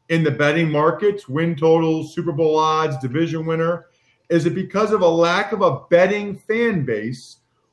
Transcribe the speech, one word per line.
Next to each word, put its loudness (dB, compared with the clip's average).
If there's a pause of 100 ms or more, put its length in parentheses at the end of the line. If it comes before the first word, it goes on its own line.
(100)
in 2
the 2
betting 0
markets, 0
win -2
totals, 2
Super -4
Bowl 0
odds, 0
division -4
winner? -2 (420)
Is 2
it 0
because -2
of 0
a 4
lack 2
of -2
a 0
betting 2
fan -2
base, -8 (340)